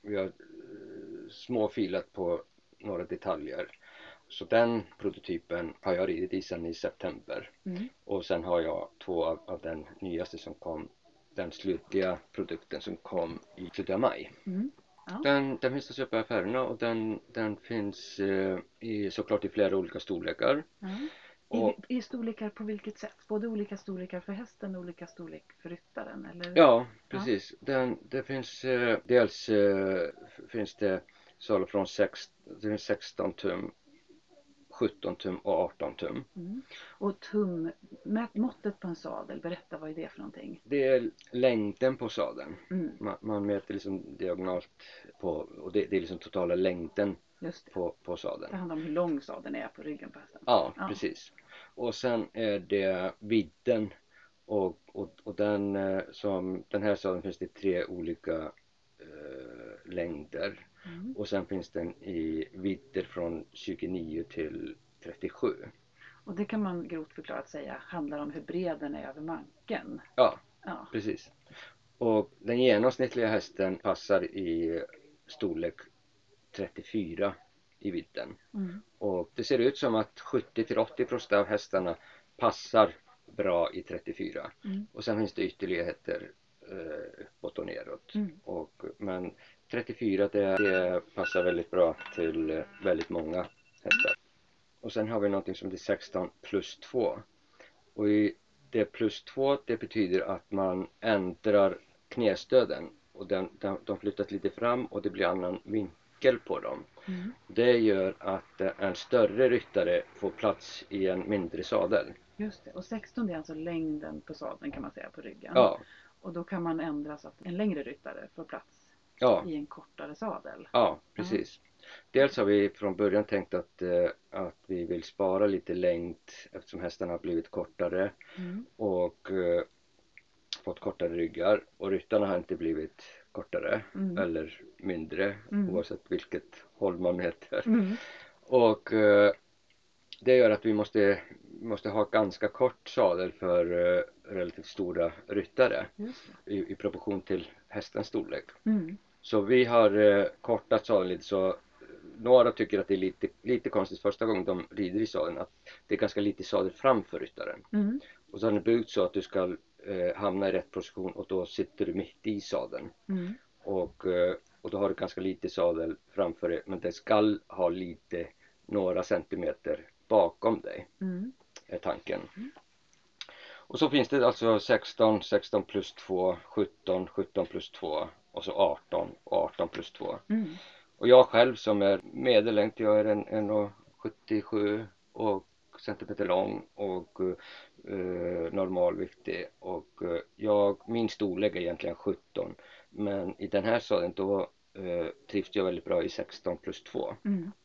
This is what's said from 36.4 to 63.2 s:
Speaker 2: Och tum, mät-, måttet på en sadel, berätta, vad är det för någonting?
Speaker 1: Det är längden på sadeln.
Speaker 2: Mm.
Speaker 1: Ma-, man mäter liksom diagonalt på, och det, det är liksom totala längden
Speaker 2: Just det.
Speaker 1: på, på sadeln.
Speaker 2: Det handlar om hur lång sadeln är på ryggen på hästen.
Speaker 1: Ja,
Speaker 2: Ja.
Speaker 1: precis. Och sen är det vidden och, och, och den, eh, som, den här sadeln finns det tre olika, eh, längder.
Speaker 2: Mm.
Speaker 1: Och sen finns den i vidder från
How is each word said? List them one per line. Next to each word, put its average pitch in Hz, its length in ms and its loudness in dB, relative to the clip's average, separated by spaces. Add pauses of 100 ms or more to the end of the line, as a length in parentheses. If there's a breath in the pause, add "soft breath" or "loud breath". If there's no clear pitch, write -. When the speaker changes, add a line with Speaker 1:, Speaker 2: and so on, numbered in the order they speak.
Speaker 2:
Och 202 220 -4
tum, 175 520 -2 (340)
mät-, 220 320 -4
måttet 214 420 -4
på 190 80 -8
en 170 80 -4
sadel, - 460 -10
berätta, 170 360 -10
vad 156 120 -12
är 156 40 -10
det 156 180 -10
för - 80 -20
någonting? - 440 -14
Speaker 1:
Det 139 240 2
är 127 220 4 (220)
längden 123 680 2
på 117 120 -6
sadeln. 69 460 -6 (160)
Speaker 2:
Mm. 180 280 -4
Speaker 1:
Ma-, 101 220 -6
man 104 240 -2
mäter 101 280 -2
liksom 98 440 -8
diagonalt 92 680 -4 (360 loud breath)
på, 92 120 -4
och 78 400 -8
det, 101 180 2
det 98 60 0
är 92 40 6
liksom 87 180 -6
totala 87 380 -2
längden 90 600 0 (240)
Speaker 2:
Just - 260 -10
det. - 60 -20
Speaker 1:
på, 90 320 -4
på - 140 -6
sadeln. - 340 -8
Speaker 2:
Det 196 60 -8
handlar 170 180 -6
om 156 60 -6
hur 160 100 -8
lång 160 300 0
sadeln - 340 -10
är 113 120 -8
på - 140 -18
ryggen 151 300 -12
på - 80 -20
hästen. - 260 -20
Speaker 1:
Ja, 98 320 4
Speaker 2:
Ja. 95 100 -6
Speaker 1:
precis. - 440 -6 (440 loud breath)
Och 117 200 -4
sen 117 380 -2
är 104 260 -2
det 95 600 0
vidden 107 760 0 (520 soft breath)
och, 95 400 -2
och, - 380 -10
och 104 120 -10
den, 101 400 0
eh, 95 260 -2 (100)
som, 92 560 -4
den 104 160 -2
här 101 120 2
sadeln 90 260 -4
finns 92 160 -8
det - 160 -8
tre 90 320 0
olika, 82 680 -6 (460)
eh, 65 920 -16
längder. 85 760 -6 (180)
Speaker 2:
Mm. 180 320 -10
Speaker 1:
Och 104 100 -4
sen 95 180 -2
finns 92 240 -6
den 85 340 -8
i 80 500 -2
vidder 92 480 -4
från 85 500 -6